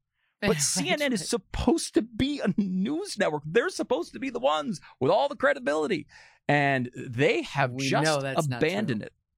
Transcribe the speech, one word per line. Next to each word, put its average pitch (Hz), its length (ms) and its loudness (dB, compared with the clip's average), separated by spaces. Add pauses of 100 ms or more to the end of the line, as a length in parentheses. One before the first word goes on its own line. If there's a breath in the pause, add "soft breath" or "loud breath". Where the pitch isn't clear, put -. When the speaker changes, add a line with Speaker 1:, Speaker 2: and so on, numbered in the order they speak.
(400)
Speaker 1:
But 208 100 -2
Speaker 2:
<laughs> - 20 6
Right. 156 100 2
Speaker 1:
C 226 280 0
N 302 120 0
N 277 120 0
is 180 140 -2
supposed - 680 0
to 330 60 4
be 254 380 -2
a - 180 0
news 214 600 -2
network. 156 260 0
They're 233 240 2
supposed 320 440 -4
to 214 60 -12
be 269 100 -6
the 233 100 -6
ones 277 400 0 (200 loud breath)
with 135 120 4
all 254 160 4
the 285 80 -8
credibility. 285 720 0 (400 loud breath)
And 139 480 2
they 139 480 0
have 135 280 -2
Speaker 2:
We 135 180 -2
Speaker 1:
just 151 140 2
Speaker 2:
know 156 180 2
that's 135 260 -2
not 123 160 -2
Speaker 1:
abandoned 160 380 0
Speaker 2:
true. - 60 -10
Speaker 1:
it. - 60 -20 (240)